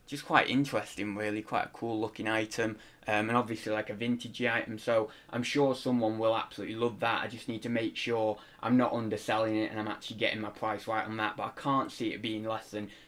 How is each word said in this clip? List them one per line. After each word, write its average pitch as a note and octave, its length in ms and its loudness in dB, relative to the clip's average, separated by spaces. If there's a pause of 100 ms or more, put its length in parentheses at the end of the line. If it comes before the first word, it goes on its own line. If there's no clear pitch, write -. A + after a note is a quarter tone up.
just C#3+ 200 -10
quite D3 220 6
interesting, G#2 680 0
really. G#2+ 260 -2
Quite - 240 0
a - 60 -14
cool A2+ 280 -2
looking G#2+ 280 -4
item, A2 500 0 (280)
um, G#2+ 220 2
and A#2 80 2
obviously, A2+ 360 0
like, G#2+ 180 -2
a A2 40 -4
vintagey A#2+ 580 0
item, A2+ 260 -2
so A2 300 2 (220)
I'm A#2+ 120 -2
sure C3+ 320 4
someone A#2 440 2
will A2 180 4
absolutely G#2+ 400 -6
love A2+ 240 0
that. A2+ 220 2
I G#2 60 -4
just - 200 -10
need A2+ 140 -6
to A#2+ 60 -4
make A#2 280 0
sure A2 420 0 (220)
I'm A#2+ 160 4
not B2 160 6
underselling A2 640 0
it G#2+ 140 0
and G#2+ 100 -6
I'm G#2+ 80 -4
actually - 280 -8
getting A2 240 0
my G#2 100 -4
price G#2+ 360 -4
right A2 200 -2
on A2 100 -6
that, G#2+ 200 -2
but G#2+ 80 -4
I - 160 -8
can't C3+ 300 2
see A2 220 -2
it G2+ 100 -6
being A2 220 -4
less A2 260 -4
than G#2 200 -6 (180)